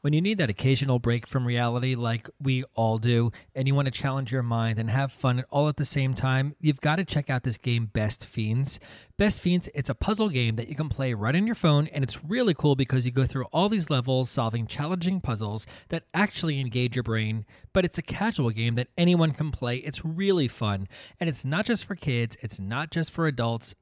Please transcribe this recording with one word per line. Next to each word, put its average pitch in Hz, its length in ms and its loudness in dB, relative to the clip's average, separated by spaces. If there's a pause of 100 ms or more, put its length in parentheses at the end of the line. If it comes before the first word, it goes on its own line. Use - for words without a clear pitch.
When 147 120 2
you 156 80 4
need 208 160 0
that 143 140 2
occasional 131 480 2
break 117 260 0
from 127 220 -2
reality 120 480 0
like 113 340 -2 (100)
we 131 240 0 (120)
all 113 240 2
do, 117 320 4 (240)
and 131 120 0
you 139 60 4
wanna 139 160 2
challenge 135 420 -4
your 127 120 0
mind 113 340 0
and 113 140 -2
have 135 200 0
fun 127 380 0
all 143 180 2
at 151 100 0
the 151 80 0
same 131 280 0
time, 131 460 0
you've 147 200 2
gotta 160 240 2
check 147 280 -2
out 127 100 0
this 120 160 -2
game, 117 300 0
Best 107 360 -2
Fiends. 117 560 -2 (380)
Best 202 240 2
Fiends, 175 320 2
it's - 160 -4
a - 60 -2
puzzle 214 340 0
game 120 280 0
that 113 100 -6
you 151 80 -8
can 147 140 -4
play 127 260 -2
right 110 200 0
on 196 120 4
your 233 80 0
phone, 151 320 4
and 143 160 -2
it's - 200 -4
really 214 300 0
cool 147 220 4
because 131 320 0
you 127 40 -2
go 131 140 2
through 127 200 -4
all 180 220 0
these 202 220 0
levels 131 400 0
solving 113 380 0
challenging 175 540 -2
puzzles 110 440 -4 (240)
that 165 140 -4 (100)
actually 165 460 0
engage 123 360 0
your 131 60 0
brain, 110 420 0 (300)
but 190 100 4
it's 175 140 -2
a 165 60 -4
casual 175 480 0
game 117 240 0
that 120 140 -2 (100)
anyone 175 320 6
can 156 180 -4
play. 123 280 -4
It's 147 280 -10
really 170 420 2
fun, 101 400 -2 (320)
and 170 80 -2
it's 151 160 -4
not 156 220 -2
just 233 180 0
for 202 120 -8
kids. 120 460 -2
It's - 180 -10
not 117 320 -4
just 165 180 -2
for 165 160 -2
adults. 117 560 -2